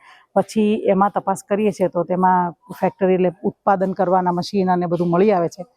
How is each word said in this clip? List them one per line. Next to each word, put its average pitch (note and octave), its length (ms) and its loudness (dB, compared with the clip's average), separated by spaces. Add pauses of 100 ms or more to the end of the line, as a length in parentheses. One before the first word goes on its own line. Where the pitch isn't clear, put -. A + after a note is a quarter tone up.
(340)
પછી G#3 520 0
એમાં G3 240 2
તપાસ F#3+ 380 -4
કરીએ G#3 220 0
છીએ. F3+ 180 -2
તો F3 160 -4
તેમાં F3+ 480 0 (280)
ફેક્ટરી, F#3 340 0
એટલે F3+ 180 2 (100)
ઉત્પાદન F#3+ 500 -2
કરવાના F3+ 400 0
મશીન F#3 380 -2
અને F3+ 160 0
બધું F3 220 -2
મળી F#3 240 2
આવે E3+ 160 0
છે. - 160 -18 (120)